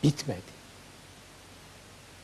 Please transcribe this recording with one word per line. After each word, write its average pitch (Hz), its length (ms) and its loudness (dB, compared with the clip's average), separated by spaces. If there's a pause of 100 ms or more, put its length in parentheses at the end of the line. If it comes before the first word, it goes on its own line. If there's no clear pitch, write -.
Gitmedi. 120 500 6 (1700)